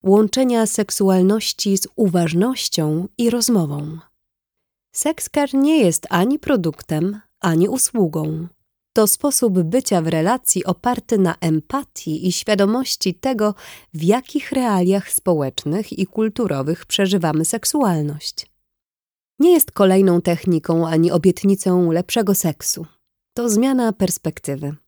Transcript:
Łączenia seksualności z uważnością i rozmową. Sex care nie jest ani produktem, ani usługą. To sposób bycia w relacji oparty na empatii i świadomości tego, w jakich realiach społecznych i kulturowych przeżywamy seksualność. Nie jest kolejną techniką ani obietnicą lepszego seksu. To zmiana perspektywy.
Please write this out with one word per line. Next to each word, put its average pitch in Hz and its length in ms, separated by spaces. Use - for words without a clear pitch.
Łączenia 220 600
seksualności 196 1120
z - 180
uważnością 175 1120
i 233 120
rozmową. 160 680
Sex - 360
care 285 240
nie 294 240
jest 180 320
ani 233 280
produktem, 180 840
ani 170 280
usługą. 160 800
To 220 140
sposób 208 560
bycia 180 400
w 160 60
relacji 170 560
oparty 233 540
na 175 220
empatii 165 880
i 175 40
świadomości 208 840
tego, 214 400
w 156 80
jakich 240 500
realiach 196 600
społecznych 156 880
i 190 80
kulturowych 180 800
przeżywamy 170 580
seksualność. 165 1040
Nie 339 140
jest 330 200
kolejną 190 480
techniką 165 680
ani 165 220
obietnicą 180 800
lepszego 185 420
seksu. - 520
To 240 140
zmiana 233 440
perspektywy. 151 840